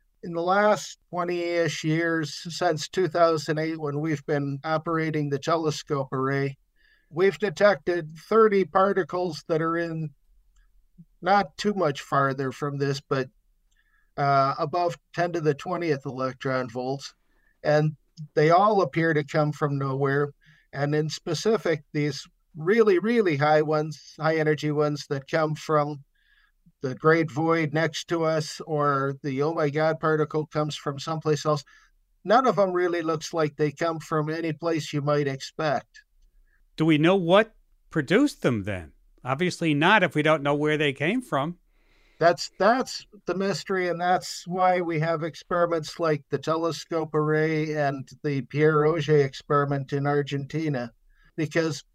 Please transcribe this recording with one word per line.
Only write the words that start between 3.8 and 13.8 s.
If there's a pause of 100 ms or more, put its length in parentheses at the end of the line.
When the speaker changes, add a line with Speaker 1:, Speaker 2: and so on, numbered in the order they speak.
Speaker 1:
we've
been
operating
the
telescope
array, (520)
we've
detected (220)
thirty
particles
that
are
in (1120)
not
too
much
farther
from
this,
but, (840)